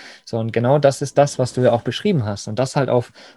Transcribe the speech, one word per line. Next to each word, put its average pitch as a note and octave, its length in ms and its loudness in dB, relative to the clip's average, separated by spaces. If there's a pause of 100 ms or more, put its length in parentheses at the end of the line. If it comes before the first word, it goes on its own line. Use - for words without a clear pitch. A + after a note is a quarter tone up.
(240)
So, - 140 -6
und A2+ 140 -6
genau B2 260 2
das C#3 240 2
ist C#3+ 160 -2
das, C#3+ 200 2
was B2+ 140 -2
du - 80 -4
ja B2 120 4
auch A#2+ 100 0
beschrieben C#3+ 420 -2
hast. G#2 240 -8
Und G#2+ 100 -8
das C3 180 -2
halt C#3 120 0
auf A#2+ 240 -2 (240)